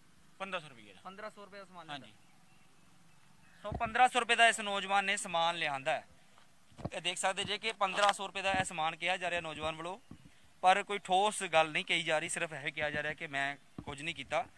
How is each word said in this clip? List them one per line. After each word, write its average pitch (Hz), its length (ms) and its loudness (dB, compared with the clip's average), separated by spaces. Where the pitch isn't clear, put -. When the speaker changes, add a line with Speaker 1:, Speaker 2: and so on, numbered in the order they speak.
Speaker 1:
ਪੰਦਰਾਂ 190 220 -6
ਸੌ 151 80 -14
ਰੁਪਏ 120 140 -20
ਦਾ। 98 200 -20
Speaker 2:
ਪੰਦਰਾਂ 202 280 -14
ਸੌ 208 140 -18
ਰੁਪਏ 196 140 -18
ਦਾ 196 60 -14
ਸਮਾਨ 180 220 -18
ਲਿਆਂਦਾ? 139 200 -12
Speaker 1:
ਹਾਂਜੀ। 101 120 -20
Speaker 2:
ਸੋ 214 100 -8
ਪੰਦਰਾਂ 240 360 4
ਸੌ 247 120 0
ਰੁਪਏ 226 160 2
ਦਾ 226 120 10
ਇਸ 220 120 2
ਨੌਜਵਾਨ 196 440 0
ਨੇ 196 120 0
ਸਮਾਨ 170 400 0
ਲਿਆਂਦਾ 147 360 -2
ਹੈ। 123 140 -4
ਇਹ 190 80 -6
ਦੇਖ 175 180 -4
ਸਕਦੇ 190 260 0
ਜੇ 202 140 -4
ਕਿ 220 140 -4
ਪੰਦਰਾਂ 202 400 2
ਸੌ 196 140 -4
ਰੁਪਏ 196 160 -6
ਦਾ 196 100 2
ਇਹ 190 120 2
ਸਮਾਨ 165 320 -2
ਕਿਹਾ 175 200 0
ਜਾ 180 140 -2
ਰਿਹਾ 175 100 -2
ਨੌਜਵਾਨ 156 340 -4
ਵੱਲੋਂ, 175 240 -8
ਪਰ 190 220 8
ਕੋਈ 202 160 -4
ਠੋਸ 196 440 2
ਗੱਲ 160 280 4
ਨਹੀਂ 175 140 -2
ਕਹੀ 170 180 0
ਜਾ 156 160 2
ਰਹੀ, 165 100 -4
ਸਿਰਫ 165 240 -4
ਇਹ 151 200 -8
ਕਿਹਾ 151 180 -2
ਜਾ 147 120 -4
ਰਿਹਾ 151 120 -4
ਕਿ 165 120 -12
ਮੈਂ 139 300 -4
ਕੁਝ 143 200 -10
ਨਹੀਂ 160 120 -6
ਕੀਤਾ, 147 320 -4